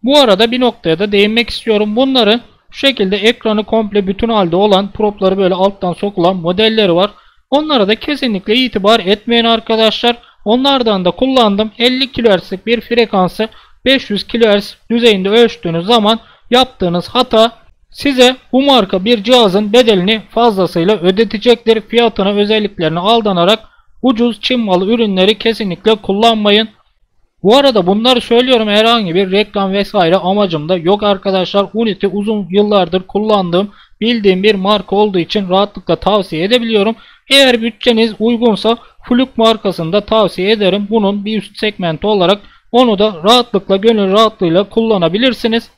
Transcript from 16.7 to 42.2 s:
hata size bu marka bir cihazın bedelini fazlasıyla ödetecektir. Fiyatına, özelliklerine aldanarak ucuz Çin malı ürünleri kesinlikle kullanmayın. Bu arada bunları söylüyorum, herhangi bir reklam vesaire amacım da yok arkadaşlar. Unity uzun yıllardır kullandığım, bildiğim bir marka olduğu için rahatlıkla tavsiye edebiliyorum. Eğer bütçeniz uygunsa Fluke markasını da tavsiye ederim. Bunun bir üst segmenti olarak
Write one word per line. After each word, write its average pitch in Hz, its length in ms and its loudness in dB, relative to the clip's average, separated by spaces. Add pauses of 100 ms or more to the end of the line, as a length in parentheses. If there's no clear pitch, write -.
hata 233 440 0 (380)
size 254 460 0 (160)
bu 254 100 2
marka 208 420 0
bir 226 200 0
cihazın 214 480 2
bedelini 220 580 2
fazlasıyla 190 680 0
ödetecektir. 220 840 0
Fiyatına, 214 520 -2
özelliklerine 202 680 -2
aldanarak 202 580 0 (440)
ucuz 240 380 0
Çin 247 200 -4
malı 185 300 0
ürünleri 214 480 0
kesinlikle 220 560 -2
kullanmayın. 214 720 0 (720)
Bu 208 140 4
arada 254 300 2
bunları 220 340 0
söylüyorum, 233 480 0
herhangi 214 460 0
bir 190 160 0
reklam 196 420 -2
vesaire 190 440 0
amacım 180 520 -2
da 185 80 0
yok 185 260 0
arkadaşlar. 196 720 -2
Unity 214 380 -2
uzun 208 380 -4
yıllardır 190 520 0
kullandığım, 202 680 -2 (300)
bildiğim 202 420 0
bir 208 120 2
marka 196 420 -2
olduğu 202 220 0
için 185 300 -4
rahatlıkla 185 480 -2
tavsiye 185 480 -2
edebiliyorum. 226 520 0 (340)
Eğer 262 320 2
bütçeniz 226 560 0
uygunsa 226 580 0 (320)
Fluke 254 280 0
markasını 208 560 0
da 208 80 2
tavsiye 202 500 0
ederim. 202 400 0
Bunun 208 340 0
bir 214 140 -4
üst - 200 -12
segmenti 185 480 -4
olarak 202 340 0 (320)